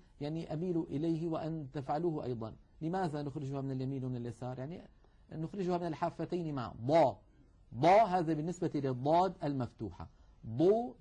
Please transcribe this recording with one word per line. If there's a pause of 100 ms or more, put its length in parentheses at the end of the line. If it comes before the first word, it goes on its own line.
(220)
يعني
أميل
إليه
وأن
تفعلوه
أيضا. (280)
لماذا
نخرجها
من
اليمين
ومن
اليسار؟
يعني (500)
نخرجها
من
الحافتين
معا. (120)
ضا، (580)
ضا
هذا
بالنسبة
للضاد (100)
المفتوحة، (400)
ضو